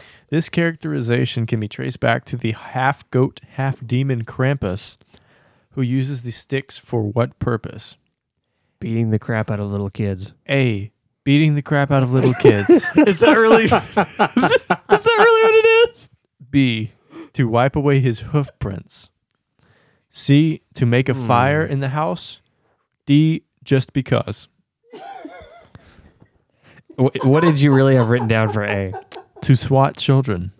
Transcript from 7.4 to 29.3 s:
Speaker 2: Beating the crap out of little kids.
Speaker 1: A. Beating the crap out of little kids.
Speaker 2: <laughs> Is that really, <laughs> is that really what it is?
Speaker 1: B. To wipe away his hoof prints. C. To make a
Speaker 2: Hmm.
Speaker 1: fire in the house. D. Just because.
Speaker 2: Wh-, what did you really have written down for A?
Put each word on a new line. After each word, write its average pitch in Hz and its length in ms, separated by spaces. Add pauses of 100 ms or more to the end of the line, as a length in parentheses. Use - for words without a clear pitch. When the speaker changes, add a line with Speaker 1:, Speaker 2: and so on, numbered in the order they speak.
Speaker 2:
Beating 113 320
the 107 80
crap 110 320
out 104 100
of 101 120
little 101 180
kids. 98 420 (160)
Speaker 1:
A. 120 420 (340)
Beating 147 300
the 143 80
crap 143 280
out 139 120
of 123 100
little 131 220
kids. 101 340
Speaker 2:
<laughs> - 280 (100)
Is 185 140
that 277 180
really, 220 260
<laughs> - 0
is - 60
that - 1500
really 453 240
what 453 120
it 453 400
is? - 160 (400)
Speaker 1:
B. 120 420 (400)
To 127 160
wipe 117 280
away 139 240
his 123 200
hoof 139 380
prints. - 500 (1000)
C. 156 500 (140)
To 131 100
make 123 240
a 135 60
Speaker 2:
Hmm. 127 120
Speaker 1:
fire 135 380
in 139 160
the 135 80
house. 160 520 (680)
D. 156 380 (200)
Just 135 300
because. - 540 (2500)
Speaker 2:
Wh-, - 260
what 139 160
did 165 180
you 143 140
really 135 240
have 117 140
written 120 180
down 110 220
for 104 120
A? 98 300 (520)